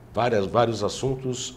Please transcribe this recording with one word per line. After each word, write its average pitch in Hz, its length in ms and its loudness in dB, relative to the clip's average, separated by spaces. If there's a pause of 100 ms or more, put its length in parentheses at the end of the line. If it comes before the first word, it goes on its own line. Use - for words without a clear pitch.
(120)
várias, 110 340 2
vários 110 360 2
assuntos, 127 760 -4